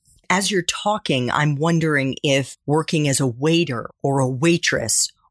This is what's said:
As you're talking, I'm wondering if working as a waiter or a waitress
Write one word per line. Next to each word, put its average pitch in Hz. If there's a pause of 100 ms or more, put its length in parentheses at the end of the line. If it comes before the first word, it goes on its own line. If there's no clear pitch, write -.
(300)
As 185
you're 185
talking, 170
I'm 147
wondering 151
if 139
working 151
as 131
a 139
waiter 139 (140)
or 135
a 131
waitress 131 (200)